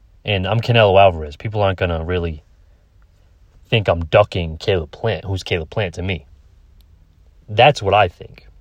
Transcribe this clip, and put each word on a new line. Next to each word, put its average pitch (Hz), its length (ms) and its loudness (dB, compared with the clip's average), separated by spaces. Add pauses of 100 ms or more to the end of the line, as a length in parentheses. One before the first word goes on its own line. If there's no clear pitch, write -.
(240)
And 95 220 -2
I'm 110 140 -2
Canelo 107 420 4
Alvarez. 80 340 2
People 107 260 -6
aren't 95 180 -2
gonna 85 260 -4
really 85 380 -6 (1200)
think 110 220 -2
I'm 85 180 0
ducking 85 520 0
Caleb 90 340 -4
Plant. - 340 -6
Who's 95 180 -6
Caleb 85 260 -6
Plant 98 260 -6
to 87 80 -8
me? 90 240 -8 (1200)
That's 120 320 2
what 98 120 0
I 101 140 4
think. - 400 -18 (140)